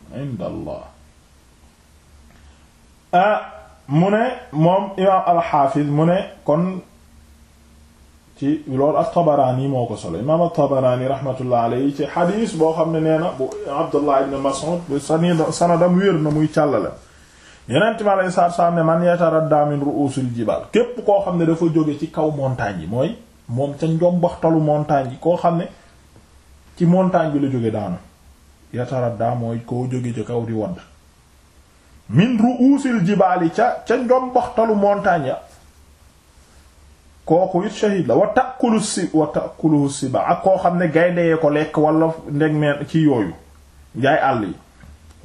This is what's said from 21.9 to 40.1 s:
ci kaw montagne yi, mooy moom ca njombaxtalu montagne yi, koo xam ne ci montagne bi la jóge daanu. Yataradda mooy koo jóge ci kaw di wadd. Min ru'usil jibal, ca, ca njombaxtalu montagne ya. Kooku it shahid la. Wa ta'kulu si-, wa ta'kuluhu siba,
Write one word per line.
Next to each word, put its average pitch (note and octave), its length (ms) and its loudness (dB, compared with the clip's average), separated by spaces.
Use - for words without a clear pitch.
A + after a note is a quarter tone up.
ci D#3+ 120 -6
kaw D#3 200 -2
montagne B2 500 -4
yi, D#2 60 -10
mooy C3+ 280 -4
moom C#3 300 -4
ca D#3+ 80 -2
njombaxtalu E3 720 0
montagne D3 520 0
yi, B2 80 -14
koo E3+ 180 0
xam E3+ 200 0
ne F#3 80 -4
ci F3 80 2
montagne F3 480 4
bi C#3+ 60 0
la C#3 120 0
jóge A2+ 200 0
daanu. G2 260 -4
Yataradda A#2+ 640 -2
mooy A#2 300 -4
koo B2 260 -4
jóge B2 220 -4
ci A2 100 -6
kaw A#2 220 -4
di A2+ 80 -6
wadd. G2 240 -4
Min A3 300 2
ru'usil B3 640 2
jibal, F3+ 500 2
ca, - 300 0
ca A3+ 120 0
njombaxtalu B3 800 0
montagne G3 520 0
ya. A2+ 100 -4
Kooku F3+ 380 2
it G#3+ 80 -6
shahid G3 340 0
la. A#2+ 80 2
Wa F#3+ 120 4
ta'kulu - 520 0
si-, - 340 -4
wa D#3 140 2
ta'kuluhu D3 640 0
siba, B2 420 -4